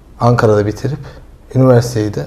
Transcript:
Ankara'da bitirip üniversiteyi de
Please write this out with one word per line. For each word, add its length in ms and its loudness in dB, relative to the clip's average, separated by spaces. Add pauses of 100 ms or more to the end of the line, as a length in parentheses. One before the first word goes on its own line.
(200)
Ankara'da 460 2
bitirip 340 -6 (560)
üniversiteyi 580 2
de 140 -8